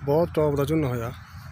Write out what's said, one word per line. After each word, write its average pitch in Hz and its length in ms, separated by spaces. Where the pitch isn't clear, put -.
ਬਹੁਤ 160 300
ਟੌਪ 151 220
ਦਾ 139 100
ਝੋਨਾ 151 220
ਹੋਇਆ। 123 240